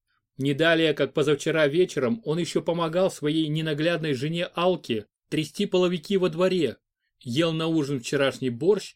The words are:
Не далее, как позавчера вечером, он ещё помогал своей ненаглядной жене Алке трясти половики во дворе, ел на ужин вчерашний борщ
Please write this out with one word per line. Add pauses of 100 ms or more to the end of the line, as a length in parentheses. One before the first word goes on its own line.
(400)
Не
далее,
как
позавчера
вечером,
он
ещё
помогал
своей
ненаглядной
жене
Алке (220)
трясти
половики
во
дворе, (420)
ел
на
ужин
вчерашний
борщ